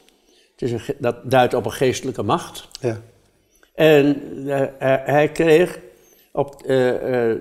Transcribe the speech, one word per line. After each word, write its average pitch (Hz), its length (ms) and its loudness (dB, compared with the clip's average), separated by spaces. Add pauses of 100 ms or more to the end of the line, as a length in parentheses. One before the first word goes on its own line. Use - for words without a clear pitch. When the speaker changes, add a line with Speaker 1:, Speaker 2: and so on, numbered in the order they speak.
(520)
Speaker 1:
Het - 100 -16
is 123 100 -4
een 117 80 -4
ge-, - 200 -8
dat 120 320 -4
duidt 123 220 4
op 113 120 -2
een 110 60 -4
geestelijke 123 520 -4
macht. 139 440 -6 (140)
Speaker 2:
Ja. 113 200 -6 (720)
Speaker 1:
En, 143 460 4 (260)
eh, 139 140 -2 (180)
hij, 135 260 0
hij 147 260 2
kreeg 165 480 2 (520)
op, - 340 -6
eh, 123 640 0
eh, 110 100 -2